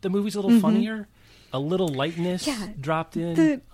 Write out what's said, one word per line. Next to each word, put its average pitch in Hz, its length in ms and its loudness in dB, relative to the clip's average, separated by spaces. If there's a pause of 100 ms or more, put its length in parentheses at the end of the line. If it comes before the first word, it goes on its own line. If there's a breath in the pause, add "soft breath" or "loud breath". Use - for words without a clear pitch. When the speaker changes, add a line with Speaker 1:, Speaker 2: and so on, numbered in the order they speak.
Speaker 1:
The 190 80 -4
movie's 202 260 -2
a 202 40 -6
little 196 140 2
Speaker 2:
Mm-hmm. 233 80 8
Speaker 1:
funnier. 220 480 0 (440 soft breath)
A 131 80 -2
little 175 280 0
lightness 170 580 -2
Speaker 2:
Yeah. 220 220 -6 (120)
Speaker 1:
dropped 160 380 -4
in, 170 160 -4
Speaker 2:
The, 302 260 4 (140)